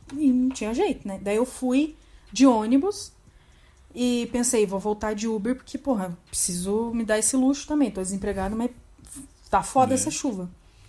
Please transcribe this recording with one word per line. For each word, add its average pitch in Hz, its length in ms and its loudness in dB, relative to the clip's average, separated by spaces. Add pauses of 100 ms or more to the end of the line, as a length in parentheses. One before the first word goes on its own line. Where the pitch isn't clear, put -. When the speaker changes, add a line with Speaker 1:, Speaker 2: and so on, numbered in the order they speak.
(140)
Speaker 1:
e 277 180 4
não 254 180 2
tinha 220 240 -4
jeito, 330 320 -2
né? 190 160 -10
Daí 202 140 0
eu 247 100 2
fui 262 480 -2 (380)
de 240 140 6
ônibus 254 680 2 (800)
e 240 380 0
pensei, 240 340 2
"Vou 190 120 -2
voltar 214 360 -2
de 214 140 -4
Uber, 220 280 -2
porque, - 220 -12
porra, 185 380 -2 (120)
preciso 202 680 -2
me 226 100 -2
dar 214 140 2
esse 220 180 0
luxo 262 300 2
também. 294 240 2
Tô 190 100 -6
desempregado, 196 560 -4
mas 240 140 -2 (800)
tá 196 120 4
foda 262 300 2
Speaker 2:
É. - 20 2
Speaker 1:
essa 262 160 0
chuva." 196 380 -4 (400)